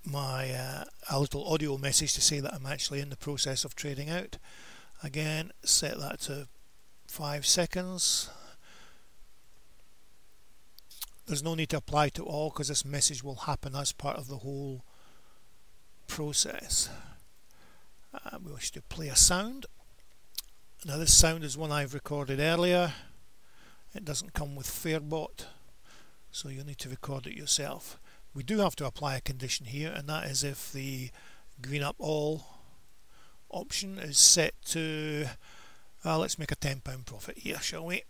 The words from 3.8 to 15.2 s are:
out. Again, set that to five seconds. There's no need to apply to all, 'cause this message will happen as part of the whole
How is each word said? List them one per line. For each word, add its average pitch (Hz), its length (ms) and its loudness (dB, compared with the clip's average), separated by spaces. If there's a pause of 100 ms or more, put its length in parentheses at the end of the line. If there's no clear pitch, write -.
out. - 260 -4 (640)
Again, 156 520 -2 (100)
set - 380 4
that - 220 -4
to 143 260 -6 (580)
five 147 400 -2
seconds. 180 800 4 (3000)
There's 143 180 0
no 165 100 2
need 160 140 2
to 160 80 2
apply 151 340 6
to - 140 -6
all, 151 260 0
'cause 147 160 -2
this 139 180 2
message 135 380 4
will 135 140 -6
happen 131 400 -2
as 139 160 0
part - 240 -2
of 135 100 -6
the 135 120 -8
whole 139 440 -6 (1300)